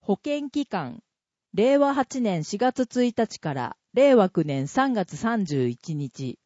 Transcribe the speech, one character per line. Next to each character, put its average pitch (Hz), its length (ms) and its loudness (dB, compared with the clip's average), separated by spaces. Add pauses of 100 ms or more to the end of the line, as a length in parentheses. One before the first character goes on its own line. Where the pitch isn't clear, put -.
保 202 140 -2
険 294 340 -6
期 285 180 -4
間、 143 340 -8 (520)
令 254 240 4
和 277 160 4
八 - 280 -2
年 185 220 0
四 - 140 -8
月 254 280 0 (180)
一 240 140 0
日 226 220 -2
か 151 140 -6
ら 127 240 -6 (160)
令 269 200 6
和 202 160 6
九 170 140 0
年 139 240 -2
三 262 260 0
月 220 240 -4
三 226 280 -2
十 139 220 0
一 120 280 -6
日。 135 500 -8